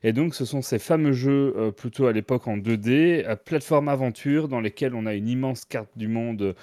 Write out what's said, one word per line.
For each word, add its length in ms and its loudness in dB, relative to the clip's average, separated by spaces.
Et 80 4
donc 240 0
ce 80 -4
sont 180 -4
ces 160 -2
fameux 360 2
jeux, 420 2
euh, 160 0
plutôt 360 -2
à 40 4
l'époque 360 -2
en 100 -2
deux 180 0
D, 500 4
euh, 120 -2
plateforme 500 0
aventure 640 0
dans 100 -2
lesquels 340 -2
on 120 -4
a 80 -2
une 160 -2
immense 340 -2
carte 340 -10
du 120 -4
monde, 320 -2
euh, 220 0